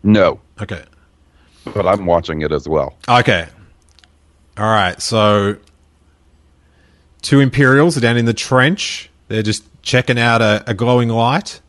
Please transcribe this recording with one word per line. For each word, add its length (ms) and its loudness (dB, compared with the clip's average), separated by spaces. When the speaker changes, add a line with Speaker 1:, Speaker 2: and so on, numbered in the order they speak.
Speaker 1:
No. 380 2
Speaker 2:
Okay. 220 -10
Speaker 1:
But 220 -4
I'm 200 0
watching 360 -2
it 100 -4
as 160 -6
well. 280 -4
Speaker 2:
Okay. 400 2
All 60 -4
right, 380 0
so 540 0
two 200 2
Imperials 580 2
are 20 -2
down 160 0
in 80 0
the 80 0
trench. 800 -2
They're 140 -4
just 220 -4
checking 360 0
out 220 2
a, 260 0
a 60 -6
glowing 380 0
light. 580 -2